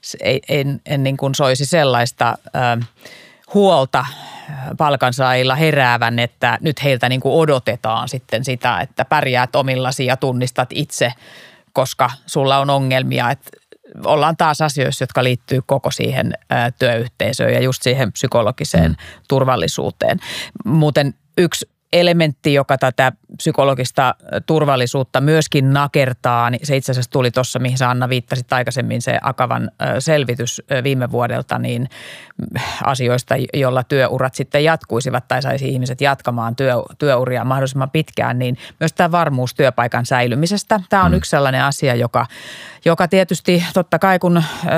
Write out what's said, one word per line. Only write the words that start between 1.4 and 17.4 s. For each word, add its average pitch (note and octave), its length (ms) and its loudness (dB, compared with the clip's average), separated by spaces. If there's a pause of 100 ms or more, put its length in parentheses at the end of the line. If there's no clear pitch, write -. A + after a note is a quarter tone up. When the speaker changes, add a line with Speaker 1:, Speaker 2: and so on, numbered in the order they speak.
Speaker 1:
sellaista, B2 720 0 (100)
ö, A#2+ 380 -2 (680)
huolta C#3+ 520 4 (720)
palkansaajilla C3 760 2
heräävän, B2 640 2
että A#2+ 420 0
nyt C3 220 -2
heiltä B2+ 260 2
niin B2+ 120 -2
kuin C3+ 140 0
odotetaan B2+ 760 0
sitten B2 360 -6
sitä, B2 340 -2
että - 260 -4
pärjäät C3 500 0
omillasi C3 500 -2
ja B2 120 0
tunnistat B2+ 540 -2
itse, B2+ 400 -2 (640)
koska B2+ 360 0 (160)
sulla C3+ 320 0
on C#3 120 0
ongelmia. C3 640 0
Et - 80 -4 (680)
ollaan D3+ 320 2
taas D#3 240 2
asioissa, C#3 420 -2
jotka B2+ 200 -2
liittyy B2+ 420 0
koko - 260 0
siihen, C3 420 -2 (180)
ö, B2+ 40 0 (240)
työyhteisöön A#2+ 720 0